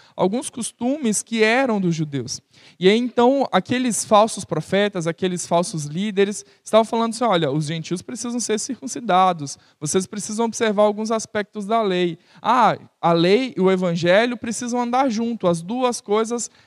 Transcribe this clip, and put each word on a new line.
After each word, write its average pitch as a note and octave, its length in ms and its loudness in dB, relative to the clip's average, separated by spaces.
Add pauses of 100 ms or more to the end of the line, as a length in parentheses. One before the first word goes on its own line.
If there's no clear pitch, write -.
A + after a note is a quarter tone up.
(140)
alguns G#3+ 360 -2
costumes A#3+ 720 -2
que A3+ 200 -2
eram A3+ 380 2
dos F3 140 0
judeus. C#3 480 -6 (360)
E F3+ 120 4
aí, A3 80 4
então, B3 520 2
aqueles B3 540 0
falsos G#3 400 2
profetas, F#3+ 600 -2
aqueles F3+ 400 -4
falsos E3+ 400 0
líderes, G3 580 -2 (180)
estavam A3 220 2
falando A3+ 300 -2
assim, B3 100 -4
"Olha, F3 260 2
os D3+ 140 -2
gentios E3 380 -6
precisam B3 360 -8
ser A3 220 -2
circuncidados, F#3 1000 -2 (220)
vocês F#3 260 -2
precisam G#3+ 380 -6
observar G#3+ 380 0
alguns G#3+ 280 0
aspectos G#3+ 540 -4
da A3 160 0
lei. F3+ 380 0 (240)
Ah, G#3+ 340 4 (240)
a E3+ 120 2
lei G3 440 2
e - 40 0
o F#3 100 4
evangelho F#3 680 2
precisam A#3+ 460 -6
andar B3+ 260 0
junto, A3+ 400 -2
as E3+ 140 2
duas A#3+ 360 -2
coisas, A3+ 520 -2 (160)